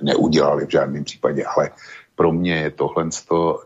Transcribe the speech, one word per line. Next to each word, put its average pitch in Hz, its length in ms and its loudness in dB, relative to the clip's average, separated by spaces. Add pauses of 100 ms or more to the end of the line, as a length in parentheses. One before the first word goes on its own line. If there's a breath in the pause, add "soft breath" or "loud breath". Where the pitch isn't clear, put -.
neudělali 71 640 2
v - 80 -8
žádném 71 300 0
případě. - 420 -4
Ale - 240 -2 (460 loud breath)
pro 82 180 4
mě 87 220 0
je 78 160 -2
tohle 80 400 -2
sto 82 540 0